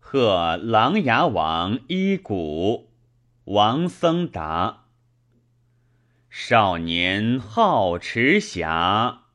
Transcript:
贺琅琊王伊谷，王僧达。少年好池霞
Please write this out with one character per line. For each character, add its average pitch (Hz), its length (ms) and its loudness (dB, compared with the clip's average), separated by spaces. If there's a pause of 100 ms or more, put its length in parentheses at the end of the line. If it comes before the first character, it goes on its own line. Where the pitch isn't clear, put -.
(120)
贺 90 460 2
琅 113 460 2
琊 131 240 2
王 87 580 -2
伊 190 320 -2
谷， 87 720 -4 (540)
王 110 440 2
僧 170 400 -2
达。 82 580 -6 (1500)
少 101 480 2
年 92 600 0
好 120 600 0
池 135 400 0
霞 90 960 -2